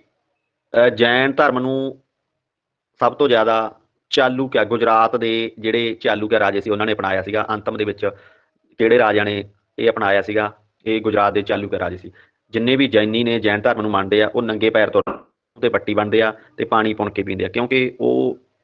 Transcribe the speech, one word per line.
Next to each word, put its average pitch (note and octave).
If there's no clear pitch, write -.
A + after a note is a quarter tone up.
ਅਹ, A#2+
ਜੈਨ A#2+
ਧਰਮ C#3
ਨੂੰ C3+
ਸਭ A#2+
ਤੋਂ C#3+
ਜ਼ਿਆਦਾ A2+
ਚਾਲੁਕਿਆ, C3
ਗੁਜਰਾਤ A2+
ਦੇ A2+
ਜਿਹੜੇ A2+
ਚਾਲੁਕਿਆ G#2+
ਰਾਜੇ G2
ਸੀ G#2+
ਉਹਨਾਂ G#2
ਨੇ A2
ਅਪਣਾਇਆ F#2+
ਸੀਗਾ। G#2+
ਅੰਤਮ A2
ਦੇ G#2+
ਵਿੱਚ G#2
ਕਿਹੜੇ A#2
ਰਾਜਿਆਂ G#2
ਨੇ G#2
ਇਹ A#2
ਅਪਣਾਇਆ G2+
ਸੀਗਾ? G#2
ਇਹ A2
ਗੁਜਰਾਤ G2+
ਦੇ G2+
ਚਾਲੁਕਿਆ G2+
ਰਾਜੇ F2+
ਸੀ। -
ਜਿੰਨੇ A#2+
ਵੀ C3+
ਜੈਨੀ A2
ਨੇ A#2
ਜੈਨ G#2
ਧਰਮ A2
ਨੂੰ G#2+
ਮੰਨਦੇ G2
ਆ, G#2+
ਉਹ A#2+
ਨੰਗੇ A2
ਪੈਰ G#2+
ਤੁਰ-, -
ਤੇ A#2+
ਪੱਟੀ G#2
ਬੰਨ੍ਹਦੇ G#2
ਆ A2
ਤੇ A#2
ਪਾਣੀ A2
ਪੁਣ G#2
ਕੇ G2+
ਪੀਂਦੇ G2
ਆ, F#2+
ਕਿਉਂਕਿ B2
ਉਹ B2+